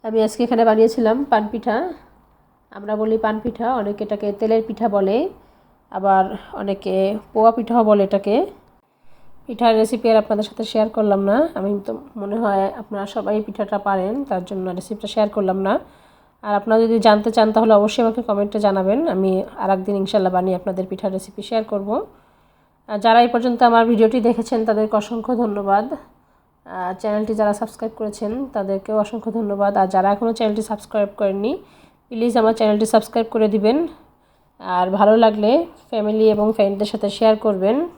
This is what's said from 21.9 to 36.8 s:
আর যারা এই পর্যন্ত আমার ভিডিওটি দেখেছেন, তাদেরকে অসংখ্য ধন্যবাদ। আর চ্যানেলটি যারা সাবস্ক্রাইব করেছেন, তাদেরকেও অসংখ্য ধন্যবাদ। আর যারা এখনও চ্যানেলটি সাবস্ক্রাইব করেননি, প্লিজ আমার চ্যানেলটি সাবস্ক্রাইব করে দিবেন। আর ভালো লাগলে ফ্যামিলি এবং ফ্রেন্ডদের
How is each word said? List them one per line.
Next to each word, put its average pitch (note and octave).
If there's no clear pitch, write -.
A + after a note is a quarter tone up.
আর G#3+
যারা A3+
এই A#3+
পর্যন্ত A#3+
আমার A#3
ভিডিওটি A3+
দেখেছেন, A3+
তাদেরকে A3
অসংখ্য A3+
ধন্যবাদ। G#3
আর F#3
চ্যানেলটি G#3+
যারা G#3
সাবস্ক্রাইব A3
করেছেন, A3
তাদেরকেও G3
অসংখ্য G#3+
ধন্যবাদ। G3+
আর F#3+
যারা F#3+
এখনও A3+
চ্যানেলটি A3
সাবস্ক্রাইব G#3
করেননি, G3+
প্লিজ A#3
আমার A3
চ্যানেলটি G#3+
সাবস্ক্রাইব A3+
করে A3
দিবেন। A3+
আর F#3
ভালো G#3
লাগলে A3+
ফ্যামিলি A3
এবং G#3
ফ্রেন্ডদের G3+